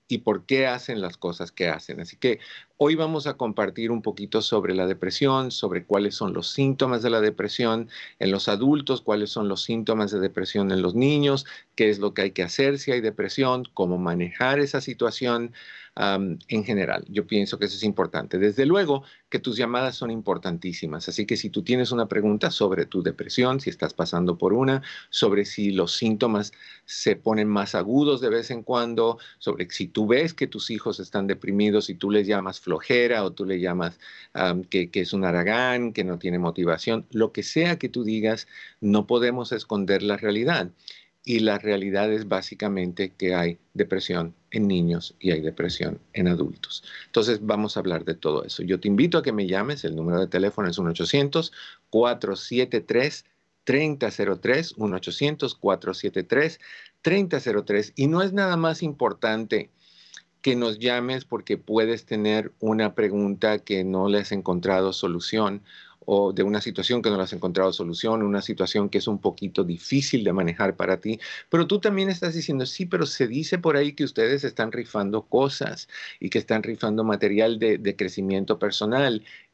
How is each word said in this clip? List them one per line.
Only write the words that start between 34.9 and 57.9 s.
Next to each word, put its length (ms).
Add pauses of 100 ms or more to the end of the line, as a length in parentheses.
que 100
es 140
un 100
haragán, 720
que 100
no 140
tiene 200
motivación, 720
lo 220
que 100
sea 360
que 100
tú 160
digas, 440 (340)
no 240
podemos 460
esconder 500
la 160
realidad. 500 (600)
Y 120
la 180
realidad 540
es 160
básicamente 880
que 180
hay 240 (160)
depresión 580 (200)
en 160
niños 500
y 140
hay 80
depresión 580 (140)
en 160
adultos. 560 (220)
Entonces, 360
vamos 340
a 40
hablar 240
de 100
todo 300
eso. 180
Yo 160
te 80
invito 320
a 60
que 80
me 160
llames. 340
El 140
número 240
de 80
teléfono 400
es 100
uno 120
ochocientos, 640 (380)
cuatro 460
siete 440
tres, 440 (400)
treinta 480
cero 280
tres, 360
uno 220
ochocientos, 580
cuatro 380
siete 280
tres, 380 (420)
treinta 380
cero 240
tres. 320